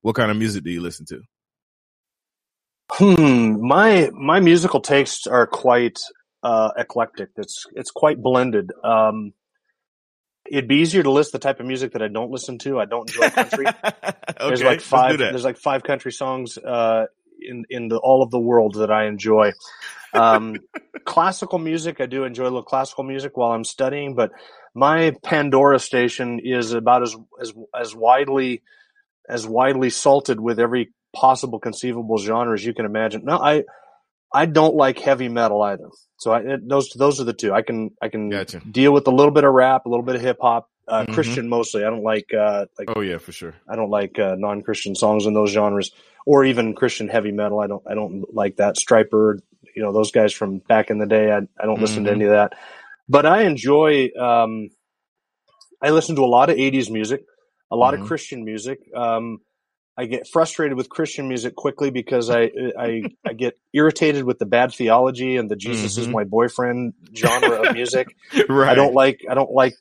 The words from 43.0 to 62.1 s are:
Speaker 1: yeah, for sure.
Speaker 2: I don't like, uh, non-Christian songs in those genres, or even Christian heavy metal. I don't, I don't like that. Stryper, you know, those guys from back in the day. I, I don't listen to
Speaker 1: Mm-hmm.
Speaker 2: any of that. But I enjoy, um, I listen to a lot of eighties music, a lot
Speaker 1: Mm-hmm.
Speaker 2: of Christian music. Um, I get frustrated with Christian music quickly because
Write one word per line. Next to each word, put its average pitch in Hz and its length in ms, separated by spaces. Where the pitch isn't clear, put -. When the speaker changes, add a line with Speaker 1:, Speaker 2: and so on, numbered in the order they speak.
Speaker 1:
yeah, 92 180
for 85 140
sure. 82 220
Speaker 2:
I 107 80
don't 110 140
like, 101 280
uh, 98 200
non-Christian 104 560
songs 107 320
in 107 80
those 107 160
genres, 101 400
or 139 180
even 117 300
Christian 113 340
heavy 107 240
metal. 104 280
I 104 60
don't, 98 240
I 104 40
don't 98 300
like 101 220
that. 101 200
Stryper, 107 640
you 117 80
know, 101 100
those 107 200
guys 107 220
from 98 240
back 110 320
in 107 80
the 107 80
day. 107 260
I, 104 60
I - 60
don't 107 140
listen 107 240
to 101 60
Speaker 1:
Mm-hmm. 104 100
Speaker 2:
any 107 60
of 101 60
that. 104 200
But 143 180
I 190 180
enjoy, 143 680
um, 113 480
I 143 80
listen 160 260
to 139 80
a - 20
lot 123 240
of 143 80
eighties 131 320
music, 110 340
a 110 60
lot 123 180
Speaker 1:
Mm-hmm. 98 80
Speaker 2:
of 104 60
Christian 139 360
music. 110 360
Um, 117 440
I 127 60
get 123 240
frustrated 160 480
with 123 140
Christian 147 360
music 123 300
quickly 139 340
because 123 380